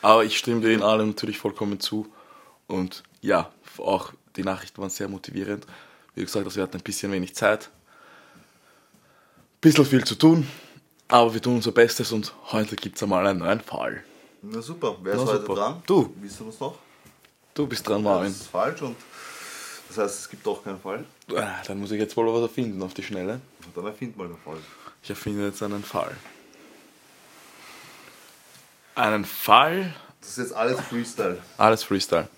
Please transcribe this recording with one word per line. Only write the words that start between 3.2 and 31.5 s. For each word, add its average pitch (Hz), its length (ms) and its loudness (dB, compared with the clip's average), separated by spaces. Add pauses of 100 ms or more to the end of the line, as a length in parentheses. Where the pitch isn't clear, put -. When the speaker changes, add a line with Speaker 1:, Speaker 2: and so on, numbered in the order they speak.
Speaker 1:
ja, 95 300 0 (280)
auch - 340 -2 (240)
die 95 80 -6
Nachrichten 95 360 -6
waren 95 100 -6
sehr 98 180 -8
motivierend. 98 580 -8 (480)
Wie 98 80 -8
gesagt, 98 220 -4
also 98 120 -8
wir 95 80 0
hatten 92 120 -10
ein 90 60 -10
bisschen 101 280 -6
wenig 92 240 -4
Zeit. 107 360 2 (1900)
Bisschen 147 240 10
viel 131 180 4
zu 110 100 -2
tun, 160 320 6 (640)
aber 117 240 8
wir 113 80 -2
tun 123 140 0
unser 113 180 0
Bestes 117 400 4
und 107 220 -4 (180)
heute 107 240 -2
gibt's - 260 -8
einmal 98 240 2
einen 98 120 2
neuen 95 240 0
Fall. - 420 -8 (380)
Speaker 2:
Na 110 180 -10
super, 131 420 -4
wer 95 140 -2
Speaker 1:
Na 123 60 2
Speaker 2:
ist 123 80 2
heute 104 160 2
Speaker 1:
super. 98 80 -2
Speaker 2:
dran? 120 320 -2
Speaker 1:
Du. 180 340 4
Speaker 2:
Wisst 101 220 -14
ihr - 20 -14
das 110 160 -16
noch? - 160 -10 (800)
Speaker 1:
Du 147 120 -2
bist 120 220 -8
dran, 104 160 0
Speaker 2:
Ja, 104 60 2
Speaker 1:
Marvin. 95 200 2
Speaker 2:
das 95 120 -10
ist - 60 -16
falsch 131 340 -2
und 120 120 -8 (920)
das - 80 -10
heißt, 101 240 -2
es - 80 -14
gibt - 180 -10
doch 104 160 -4
keinen 95 180 -10
Fall. 98 260 -10 (280)
Speaker 1:
Ah, 95 320 -4
dann 98 140 -8
muss 101 120 -8
ich 104 60 -4
jetzt 104 160 -2
wohl 117 160 2
was 117 120 0
erfinden 113 400 -4
auf 92 100 -8
die 98 100 -10
Schnelle. 101 380 -8 (240)
Speaker 2:
Und 87 100 -20
dann 90 120 -10
erfind 107 320 -10
mal 92 80 -10
einen 85 100 -14
Fall. 80 220 -16 (440)
Speaker 1:
Ich - 60 -20
erfinde 101 380 -6
jetzt 101 160 -6
einen 104 200 -6
Fall. - 320 -4 (2750)
Einen 107 300 0
Fall? 156 720 4 (260)
Speaker 2:
Das - 100 -18
ist - 80 -10
jetzt 123 160 -6
alles 123 260 0
Freestyle. 110 580 -4 (180)